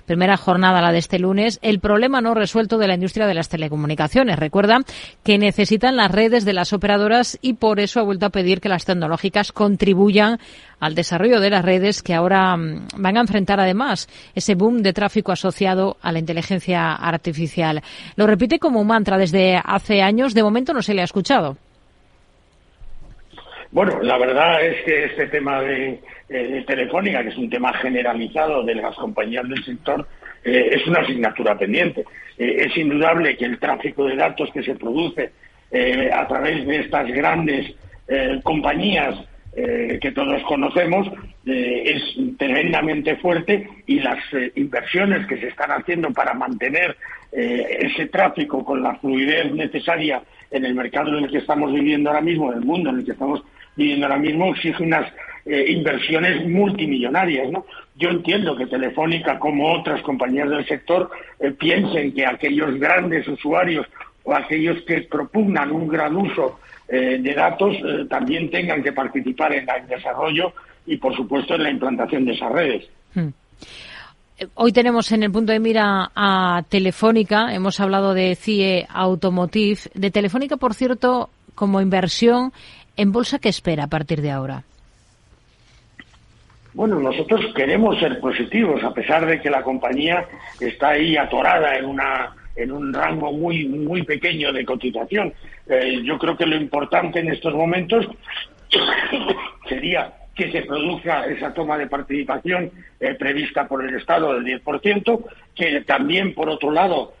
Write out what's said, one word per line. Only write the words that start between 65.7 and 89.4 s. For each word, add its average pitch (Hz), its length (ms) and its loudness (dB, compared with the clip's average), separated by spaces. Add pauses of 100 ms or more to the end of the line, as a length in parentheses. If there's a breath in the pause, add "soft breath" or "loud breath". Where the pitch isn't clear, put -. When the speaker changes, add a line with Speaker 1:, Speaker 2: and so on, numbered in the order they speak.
Speaker 2:
un 165 160 -2
gran 156 260 0
uso, 170 460 -2 (260 loud breath)
eh, 127 340 0
de 143 140 -2
datos, 170 400 2
eh, 151 340 -4
también 143 400 -2
tengan 165 320 -2
que 139 120 -2
participar 135 600 -2
en 135 140 -4
el 127 200 -6
desarrollo 147 640 -4 (340 loud breath)
y, 156 100 -2
por 127 200 -2
supuesto, 135 400 -2
en 156 80 -2
la 147 60 0
implantación 123 560 -2
de 120 60 0
esas 117 200 -4
redes. 143 360 -2 (240)
Speaker 1:
Hmm. 160 180 -2 (1200 loud breath)
Hoy 233 160 4
tenemos 233 400 4
en 214 140 2
el 208 80 0
punto 220 180 0
de 220 80 2
mira 214 560 2
a 185 540 2
Telefónica, 214 840 2
hemos 190 280 -2
hablado 196 340 2
de 185 220 2
cie 190 520 0
Automotive, 185 920 0 (140)
de 190 180 -2
Telefónica, 247 460 0
por 240 160 0
cierto, 247 560 0 (260)
como 196 240 2
inversión 214 720 2 (440 loud breath)
en 202 140 2
bolsa, 240 300 0
¿qué - 80 0
espera 160 360 -2
a 147 40 -4
partir 156 340 -2
de 147 80 -2
ahora? 135 320 -6 (2000)
Speaker 2:
Bueno, 202 260 0
nosotros 156 400 0 (160)
queremos 185 420 2
ser 135 220 0
positivos, 131 640 0
a 117 100 -6
pesar 156 320 0
de 160 140 0